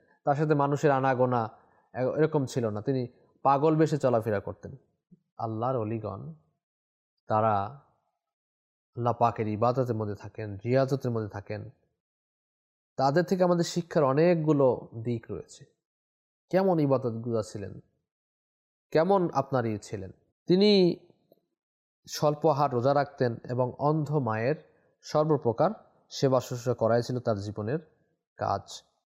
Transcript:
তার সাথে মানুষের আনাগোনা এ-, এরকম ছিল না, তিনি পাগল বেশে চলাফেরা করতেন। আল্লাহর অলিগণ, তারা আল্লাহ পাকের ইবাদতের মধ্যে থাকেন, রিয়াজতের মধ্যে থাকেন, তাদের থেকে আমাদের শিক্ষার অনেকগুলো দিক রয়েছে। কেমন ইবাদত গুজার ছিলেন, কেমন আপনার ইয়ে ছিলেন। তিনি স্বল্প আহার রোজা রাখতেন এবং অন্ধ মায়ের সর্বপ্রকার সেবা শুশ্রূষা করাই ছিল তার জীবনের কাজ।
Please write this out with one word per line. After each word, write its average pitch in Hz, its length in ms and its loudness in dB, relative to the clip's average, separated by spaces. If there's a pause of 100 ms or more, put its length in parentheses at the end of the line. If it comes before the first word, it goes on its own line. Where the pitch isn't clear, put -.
(240)
তার 143 100 2
সাথে 151 200 0
মানুষের 143 360 2
আনাগোনা 127 600 2 (440)
এ-, 123 220 -2
এরকম 151 300 2
ছিল 117 240 -2
না, 104 120 -6
তিনি 131 260 -4 (340)
পাগল 143 340 2
বেশে 156 220 2
চলাফেরা 113 420 0
করতেন। 98 360 -12 (600)
আল্লাহর 113 380 -4
অলিগণ, 110 580 -8 (920)
তারা 107 380 0 (1300)
আল্লাহ 120 160 0
পাকের 117 360 0
ইবাদতের 120 460 0
মধ্যে 104 200 -4
থাকেন, 104 500 -12
রিয়াজতের 131 460 0
মধ্যে 110 180 -4
থাকেন, 107 420 -12 (1300)
তাদের 143 280 2
থেকে 185 200 0
আমাদের 175 200 2
শিক্ষার 165 400 -2
অনেকগুলো 151 840 2 (140)
দিক 120 280 -6
রয়েছে। - 340 -14 (840)
কেমন 180 300 2
ইবাদত 131 300 2
গুজার 113 320 -4
ছিলেন, 101 380 -12 (1080)
কেমন 175 420 2
আপনার 131 340 -2
ইয়ে 107 120 -4
ছিলেন। 95 320 -12 (360)
তিনি 190 500 6 (1120)
স্বল্প 151 420 2
আহার 139 220 2
রোজা 123 220 2
রাখতেন 131 500 0
এবং 127 340 -2
অন্ধ 147 380 0
মায়ের 117 380 0 (480)
সর্বপ্রকার 151 680 0 (400)
সেবা 131 300 2
শুশ্রূষা 120 340 -4
করাই 113 280 2
ছিল 123 180 -6
তার 110 180 -2
জীবনের 107 400 -6 (580)
কাজ। 101 460 -4 (280)